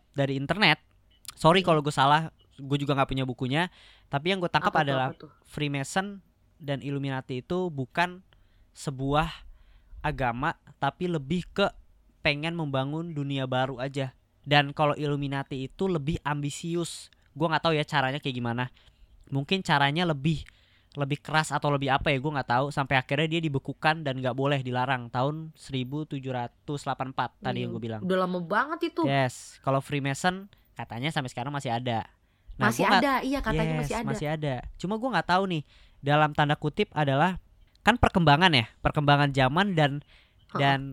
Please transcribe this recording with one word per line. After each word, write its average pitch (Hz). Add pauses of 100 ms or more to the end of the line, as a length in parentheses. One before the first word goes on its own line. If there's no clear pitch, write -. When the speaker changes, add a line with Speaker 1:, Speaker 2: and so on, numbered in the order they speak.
(120)
Speaker 1:
dari 139
internet. 160 (560)
Sorry 170
Speaker 2:
Hmm. 185
Speaker 1:
kalau 156
gue 143
salah, 147 (240)
gue 139
juga 143
nggak 135
punya 131
bukunya. 131 (440)
Tapi 143
yang 196
gue 175
tangkap 160
Speaker 2:
Apa -
tuh, 151
Speaker 1:
adalah 131
Speaker 2:
apa -
tuh? 151 (120)
Speaker 1:
Freemason 151 (340)
dan 139
Illuminati 135
itu 180
bukan 175 (480)
sebuah 139 (720)
agama, 135 (240)
tapi 139
lebih 165
ke 196 (540)
pengen 151
membangun 151
dunia 139
baru 127
aja. 135 (280)
Dan 143
kalau 147
Illuminati 139
itu 190
lebih 165
ambisius. 147 (220)
Gue 156
nggak 156
tahu 165
ya 151
caranya 139
kayak 135
gimana. 120 (640)
Mungkin 143
caranya 147
lebih, 151 (480)
lebih 143
keras 156
atau 147
lebih 139
apa 135
ya, 139
gue 131
nggak 147
tahu. 127
Sampai 139
akhirnya 143
dia 165
dibekukan 156
dan 131
nggak 127
boleh, 135
dilarang 123
tahun 151
seribu 135
tujuh 135
ratus 127
delapan 131
puluh 131
empat 123 (100)
tadi -
Speaker 2:
Iya, 123
Speaker 1:
yang 120
gue 113
bilang. 113
Speaker 2:
udah 185
lama 180
banget 269
itu. 339
Speaker 1:
Yes, 139
kalau 135
Freemason 147 (300)
katanya 117
sampai 147
sekarang 123
masih 139
ada. 120 (500)
Nah, 208
Speaker 2:
Masih 226
Speaker 1:
gue -
nggak 196
Speaker 2:
ada, 277
iya, 269
katanya 160
Speaker 1:
Yes, 156
Speaker 2:
masih 147
ada. 226
Speaker 1:
masih 147
ada. 151 (220)
Cuma 185
gue 220
nggak 185
tahu 185
nih, 160 (360)
dalam 147
tanda 147
kutip -
adalah, 151 (400)
kan 226
perkembangan 170
ya, 117 (100)
perkembangan 143
zaman 139
dan, 147 (480)
Speaker 2:
Heeh. 180
Speaker 1:
dan 139 (140)